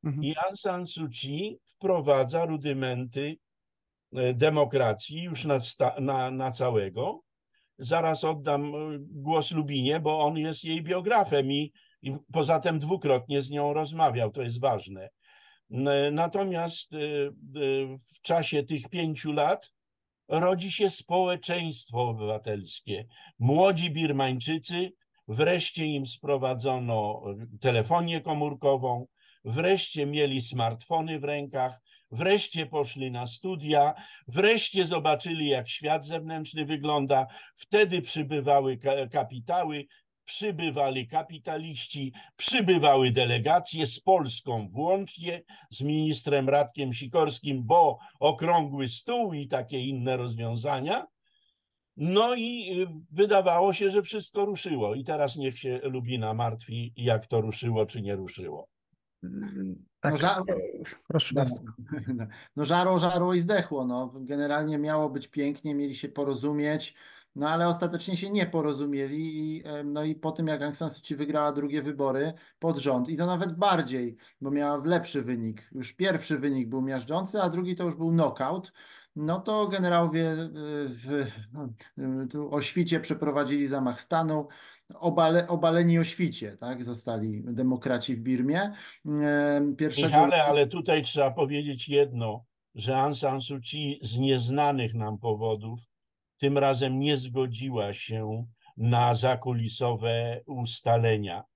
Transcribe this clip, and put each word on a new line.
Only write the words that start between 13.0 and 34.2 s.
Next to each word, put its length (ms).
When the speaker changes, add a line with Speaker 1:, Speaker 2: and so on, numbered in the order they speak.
Speaker 2:
z 80
nią 220
rozmawiał, 580
to 120
jest 180
ważne. 480
N-, 440
natomiast, 800
e, 40
e, 340
w 240
czasie 400
tych 260
pięciu 440
lat 400
rodzi 440
się 180
społeczeństwo 1160
obywatelskie. 1000
Młodzi 520
Birmańczycy, 1000
wreszcie 580
im 200
sprowadzono, 1200
e, 300
telefonię 600
komórkową, 880
wreszcie 640
mieli 340
smartfony 800
w 40
rękach, 560
wreszcie 560
poszli 440
na 160
studia, 680